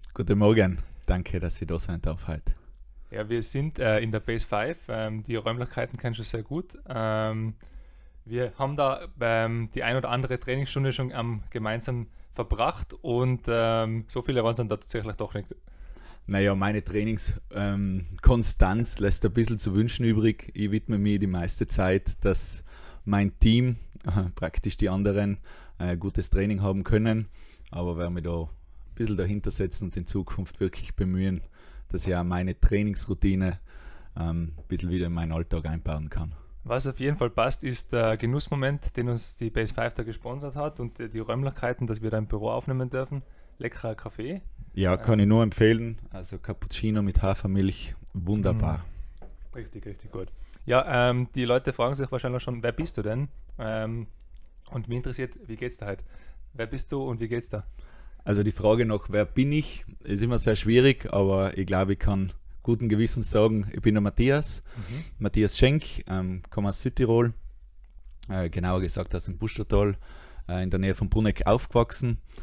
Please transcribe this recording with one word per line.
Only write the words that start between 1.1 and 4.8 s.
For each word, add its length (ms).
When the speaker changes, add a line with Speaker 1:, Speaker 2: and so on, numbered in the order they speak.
Speaker 1:
dass 220
ich 80
da 100
sein 220
darf 280
heute. 260
Speaker 2:
Ja, 160
wir 120
sind, 380
äh, 220
in 100
der 80
Base 260
five. 340